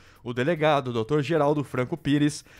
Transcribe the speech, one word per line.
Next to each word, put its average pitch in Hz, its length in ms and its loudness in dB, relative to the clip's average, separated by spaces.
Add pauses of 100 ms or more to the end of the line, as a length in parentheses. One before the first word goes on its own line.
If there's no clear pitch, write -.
(240)
o 120 100 -8
delegado, 143 600 0
doutor 117 280 0
Geraldo 147 440 2
Franco 127 320 -4
Pires, 147 480 0 (140)